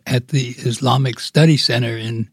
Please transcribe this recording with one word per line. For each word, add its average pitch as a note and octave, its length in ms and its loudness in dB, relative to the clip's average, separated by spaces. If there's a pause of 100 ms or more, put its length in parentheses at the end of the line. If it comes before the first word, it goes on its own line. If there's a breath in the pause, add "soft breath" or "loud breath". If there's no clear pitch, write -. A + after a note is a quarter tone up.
at B2 220 -2
the C3 200 -2 (100)
Islamic B2+ 600 -2
Study D#3 360 4
Center A#2 400 -2
in A2+ 360 -6